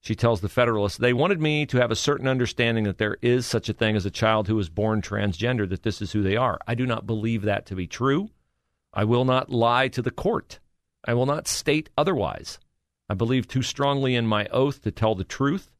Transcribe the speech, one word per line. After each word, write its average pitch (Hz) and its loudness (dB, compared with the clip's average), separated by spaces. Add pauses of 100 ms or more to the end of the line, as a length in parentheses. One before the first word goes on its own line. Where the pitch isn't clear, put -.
She 107 -4
tells 117 2
the 98 -4
Federalist, 110 0
"They 123 2
wanted 165 2
me 151 0
to 127 0
have 123 2
a 110 0
certain 139 0
understanding 117 0
that 98 -2
there 107 0
is 123 2
such - -2
a 107 -2
thing 110 0
as 95 0
a 101 -2
child 110 2
who 110 2
is 90 -2
born 104 0
transgender, 104 -2
that 90 -4
this 107 -2
is 101 -8
who 104 0
they 95 2
are. 117 0
I 117 -2
do 127 -2
not 110 -4
believe 113 -2
that 101 0
to 98 -8
be 92 -4
true. 139 -2 (640)
I 104 0
will 120 2
not 127 0
lie 120 2
to 123 -4
the 120 -2
court. - -4 (480)
I 117 0
will 123 2
not 147 -2
state 156 -2
otherwise. 147 -2 (480)
I 107 -2
believe 117 0
too 131 -2
strongly 139 0
in 117 2
my 104 0
oath 135 0
to 104 -2
tell 110 2
the 92 -4
truth. 139 -2